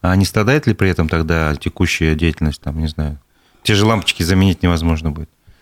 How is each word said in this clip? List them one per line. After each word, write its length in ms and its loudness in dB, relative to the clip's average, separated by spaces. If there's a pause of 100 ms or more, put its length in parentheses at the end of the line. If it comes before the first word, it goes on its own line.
А 160 2
не 80 4
страдает 420 0
ли 80 2
при 160 0
этом 180 0
тогда 460 0
текущая 640 -2
деятельность, 440 -2
там, 200 -6
не 80 -2
знаю, 320 -6 (420)
те 140 0
же 100 2
лампочки 380 -2
заменить 400 2
невозможно 480 0
будет 160 -10 (340)